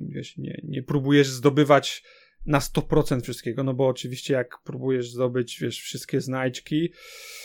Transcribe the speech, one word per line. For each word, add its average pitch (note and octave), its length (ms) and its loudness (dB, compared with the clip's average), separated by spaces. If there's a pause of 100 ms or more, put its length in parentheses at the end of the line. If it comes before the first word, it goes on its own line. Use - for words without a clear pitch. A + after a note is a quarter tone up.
wiesz, C#3 340 -10
nie, C#3+ 280 -8
nie C#3+ 180 -6
próbujesz C#3+ 460 4
zdobywać C#3 760 4 (420)
na D3 140 4
sto - 220 -2
procent C#3+ 420 2
wszystkiego, B2+ 400 -6
no C3+ 100 0
bo C3 140 4
oczywiście B2+ 460 -4
jak B2 300 -2
próbujesz B2+ 460 -2
zdobyć, B2 500 -2
wiesz, - 200 -4
wszystkie - 400 -4
znajdźki, C3 720 -2 (520)